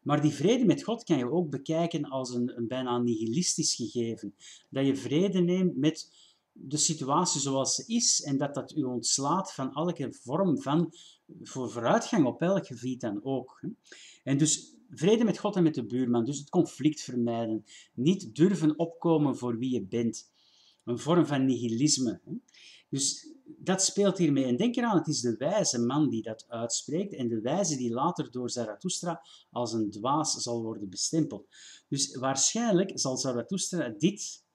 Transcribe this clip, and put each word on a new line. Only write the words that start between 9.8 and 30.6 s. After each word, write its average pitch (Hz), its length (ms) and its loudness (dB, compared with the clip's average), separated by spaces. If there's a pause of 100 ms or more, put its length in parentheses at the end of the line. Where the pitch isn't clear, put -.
vorm 156 480 0
van 160 320 0 (480)
voor-, 113 300 -8
vooruitgang 151 540 2
op 117 140 -2
welk 185 280 0
gebied 123 340 -8
dan 104 220 -4
ook, 135 380 -4
hè. 147 60 -10 (560)
En 135 140 2
dus - 360 0 (160)
vrede 208 340 4
met 196 140 2
God 202 180 -2
en 185 80 6
met 151 120 4
de 117 100 -2
buurman, 120 400 2
dus 143 120 -4
het 147 120 -12
conflict 151 520 2
vermijden, 117 640 -2 (280)
niet 139 420 0
durven 156 440 4
opkomen 156 580 2
voor 120 200 -4
wie 127 160 -2
je 110 80 0
bent. 117 500 -4 (520)
Een 117 160 -4
vorm 160 260 4
van 139 200 2
nihilisme, 120 800 2
hè. - 80 -14 (580)
Dus - 400 -4 (160)
dat 180 380 -2
speelt 196 340 2
hiermee. 143 280 4
En 123 120 2
denk 240 180 2
eraan, 233 220 2
het - 100 2
is 127 140 -2
de 117 160 0
wijze 160 420 0
man 131 300 4
die 113 120 -2
dat 110 260 -10
uitspreekt 131 680 -4
en 123 140 -4
de 113 140 -2
wijze 156 360 0
die 123 140 -2
later 143 400 -2
door 123 180 -4
Zarathustra 160 760 -6 (260)
als 117 220 -4
een 107 180 0
dwaas 131 420 0
zal 117 280 -4